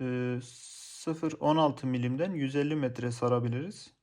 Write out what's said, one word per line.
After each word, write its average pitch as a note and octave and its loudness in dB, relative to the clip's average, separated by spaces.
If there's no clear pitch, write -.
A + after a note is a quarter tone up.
e, B2 0
sıfır - -6
on D3+ 4
altı C#3+ 4
milimden B2+ 0
yüz C#3 -2
elli D3 2
metre B2 -2
sarabiliriz. B2 0